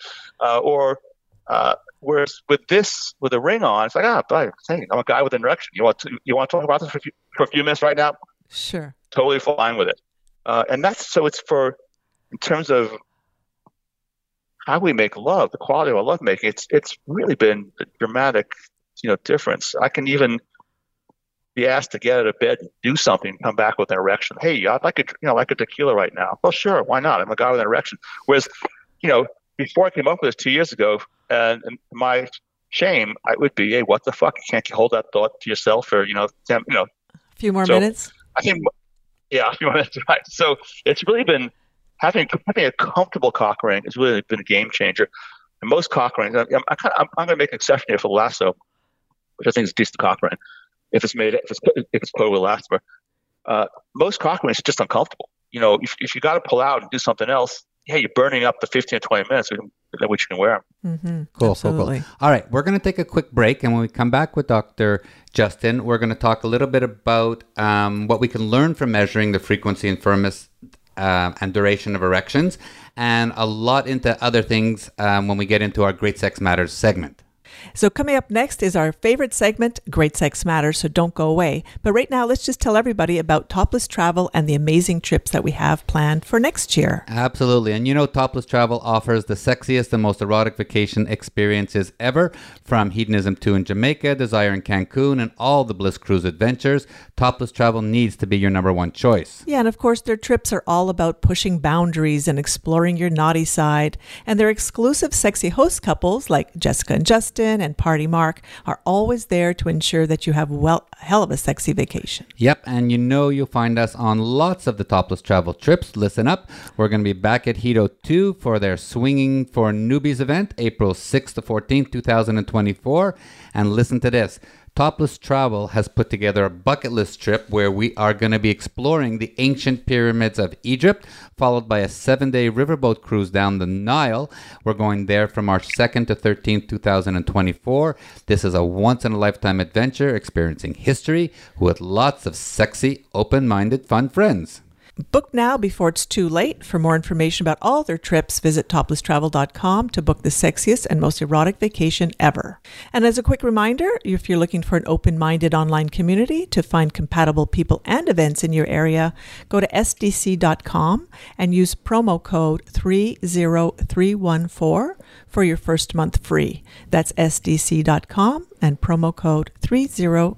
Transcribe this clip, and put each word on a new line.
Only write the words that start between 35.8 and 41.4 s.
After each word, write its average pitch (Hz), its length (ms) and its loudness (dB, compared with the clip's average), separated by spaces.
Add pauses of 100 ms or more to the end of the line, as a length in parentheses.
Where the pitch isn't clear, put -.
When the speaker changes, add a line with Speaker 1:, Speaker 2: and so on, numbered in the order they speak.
Speaker 1:
for, 101 180 2
you 101 100 -6
know, 104 140 -2 (180)
ten, 117 220 0
you - 60 -4
know." 98 120 0 (280)
Speaker 2:
A - 220 -20
few 208 160 -2
more 190 140 0
Speaker 1:
So, 185 80 4
Speaker 2:
minutes? 208 380 0 (220)
Speaker 1:
I - 60 -2
think, 170 240 -2 (640)
yeah, 120 200 0
<laughs> - 20 -6
a - 20 -10
few 156 120 -6
more 143 80 0
minutes, 143 240 -2 (100)
right. - 180 2
So 151 300 0 (300)
it's 147 200 0
really 233 180 2
been, 131 260 0 (480)